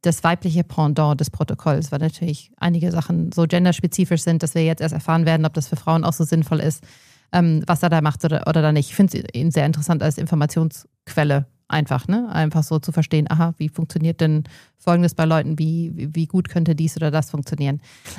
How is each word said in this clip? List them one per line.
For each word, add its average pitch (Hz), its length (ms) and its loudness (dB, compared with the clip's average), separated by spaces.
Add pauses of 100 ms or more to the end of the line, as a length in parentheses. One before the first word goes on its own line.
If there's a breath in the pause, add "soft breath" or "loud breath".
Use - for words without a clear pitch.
das 170 200 0
weibliche 170 400 0
Pendant 147 560 0
des - 100 -2
Protokolls, - 600 -2
weil 147 80 -4
natürlich 156 580 -4
einige 170 360 0
Sachen 165 400 -2
so 165 160 2
genderspezifisch 175 760 0
sind, 165 220 0
dass 151 100 -4
wir 165 100 2
jetzt 160 160 0
erst 156 140 -4
erfahren 165 320 0
werden, 160 180 2
ob 156 100 0
das 156 120 -2
für - 80 -2
Frauen 165 300 0
auch 165 80 2
so - 100 -2
sinnvoll 160 380 2
ist, 151 240 -4 (480 soft breath)
ähm, 165 340 2
was 170 160 2
er 175 60 2
da 160 120 4
macht 151 240 0
oder, 156 220 0
oder 156 160 2
da 151 80 4
nicht. 147 200 2
Ich - 40 -16
find's - 220 4 (160)
ihn 147 180 0
sehr 143 160 2
interessant 156 380 0
als 156 120 0
Informationsquelle 151 1300 -2 (200)
einfach, 139 400 -2
ne? 226 240 -2
Einfach 156 320 0
so 160 160 -2
zu 156 140 -4
verstehen, 151 360 0
aha, 165 280 0
wie 151 120 -4
funktioniert 160 520 -4
denn 156 240 2 (320 loud breath)
Folgendes 175 380 2
bei 165 100 0
Leuten, 156 340 0
wie, 165 340 -2
wie, 156 220 -8
wie 160 120 -2
gut 180 220 -2
könnte 165 280 0
dies 160 200 -2
oder 160 140 -2
das 151 200 -2
funktionieren? 143 500 -4 (380 loud breath)